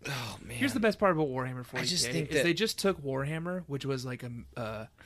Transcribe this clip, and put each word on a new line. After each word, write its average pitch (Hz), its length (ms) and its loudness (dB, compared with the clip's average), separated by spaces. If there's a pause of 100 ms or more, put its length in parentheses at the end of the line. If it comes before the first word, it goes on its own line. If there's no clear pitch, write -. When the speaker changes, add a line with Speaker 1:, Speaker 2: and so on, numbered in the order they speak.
Speaker 1:
Oh, 120 340 -6
man. 117 140 -10
Speaker 2:
Here's 262 160 2
the 247 80 0
best 214 180 4
part 196 140 6
about 156 160 2
Warhammer 127 360 -4
forty - 120 -8
K 127 60 -2
Speaker 1:
I - 40 -2
just 175 220 2
think 143 220 0
Speaker 2:
is 160 60 2
Speaker 1:
that 135 80 6
Speaker 2:
they 170 100 4
just 208 240 0
took 185 260 2
Warhammer, 160 640 -2
which 139 160 -4
was 135 220 -2
like 123 180 -6
a, 120 60 -8 (300)
a, 110 280 -6 (180)